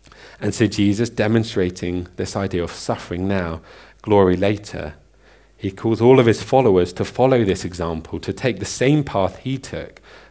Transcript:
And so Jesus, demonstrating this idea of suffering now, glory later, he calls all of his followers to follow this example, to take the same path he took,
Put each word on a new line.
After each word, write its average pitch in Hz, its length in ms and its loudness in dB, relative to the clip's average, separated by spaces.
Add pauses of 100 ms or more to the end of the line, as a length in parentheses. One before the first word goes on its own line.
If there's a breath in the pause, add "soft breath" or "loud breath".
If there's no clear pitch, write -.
(420 loud breath)
And 104 120 -2
so 104 140 2
Jesus, 101 420 0
demonstrating 92 1000 -2 (100)
this 90 180 -6
idea 95 280 -4
of 85 80 -8
suffering 92 560 -6
now, 87 340 -4 (400 loud breath)
glory 98 340 4
later, 87 600 -4 (600 soft breath)
he 95 140 -6
calls 113 300 -2
all 131 180 8
of 120 60 6
his 107 180 4
followers 98 500 4
to 104 120 -6
follow 127 380 2
this 95 200 0
example, 85 560 -8
to - 140 -6
take 110 260 -4
the 101 60 -8
same 143 380 0
path - 340 -4
he 131 200 -8
took, - 440 -14 (300 loud breath)